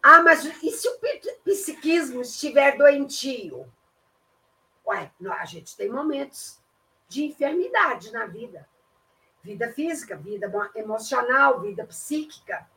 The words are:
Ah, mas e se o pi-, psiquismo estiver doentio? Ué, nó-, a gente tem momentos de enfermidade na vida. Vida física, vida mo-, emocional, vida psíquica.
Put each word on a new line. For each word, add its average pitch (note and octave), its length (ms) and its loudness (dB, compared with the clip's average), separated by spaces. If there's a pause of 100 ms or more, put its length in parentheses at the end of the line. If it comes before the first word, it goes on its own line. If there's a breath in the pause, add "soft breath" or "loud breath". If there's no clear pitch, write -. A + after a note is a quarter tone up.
Ah, E4+ 200 10
mas E4 220 6
e D#4+ 260 -6
se - 180 -4
o B4 120 -6
pi-, C5 440 -6
psiquismo D#4 760 -2
estiver C#4 560 2
doentio? C4 920 2 (1160)
Ué, - 320 -4
nó-, F#3+ 140 -10
a - 120 -8
gente - 320 -18
tem G3+ 140 -6
momentos C#4 720 -6 (480)
de C#4+ 160 -4
enfermidade D#4+ 880 -2
na A3 140 -8
vida. F3+ 420 -18 (760)
Vida A3 300 -8
física, D#4 440 -6
vida G3 320 -10
mo-, G3+ 280 -4
emocional, A#3+ 840 0
vida G3+ 240 -8
psíquica. - 920 -10